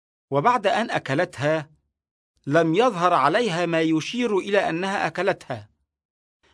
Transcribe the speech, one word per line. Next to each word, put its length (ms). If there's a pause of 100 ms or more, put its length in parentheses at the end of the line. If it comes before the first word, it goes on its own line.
(320)
وبعد 360
أن 240
أكلتها 800 (760)
لم 280
يظهر 400
عليها 520
ما 140
يشير 580
إلى 300
أنها 380
أكلتها، 640 (840)